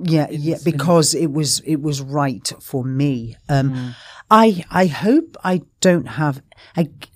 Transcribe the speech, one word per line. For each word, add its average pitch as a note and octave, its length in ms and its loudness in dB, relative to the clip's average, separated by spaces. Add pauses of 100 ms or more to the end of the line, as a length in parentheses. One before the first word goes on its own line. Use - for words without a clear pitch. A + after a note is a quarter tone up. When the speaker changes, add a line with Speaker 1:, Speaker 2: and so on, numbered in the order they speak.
Speaker 1:
yeah, D#3+ 240 2
Speaker 2:
in D3+ 120 -8
Speaker 1:
yeah, D#3+ 120 -2
Speaker 2:
this, - 120 -8
in E3+ 60 2
Speaker 1:
because D#3+ 420 2
it D3+ 200 -2
was, D3 320 -2
it D3 160 -2
was D3 200 -4
right C3+ 480 -4 (120)
for B2+ 240 -6
me. C3 500 -2 (140)
Um, C#3 220 0
Speaker 2:
Mm. B2 240 -8 (360)
Speaker 1:
I, A3 400 6
I F#3 140 2
hope A3 580 0
I F#3 200 -2 (180)
don't F3 260 2
have, C#3 340 -4 (360)
like, - 380 -4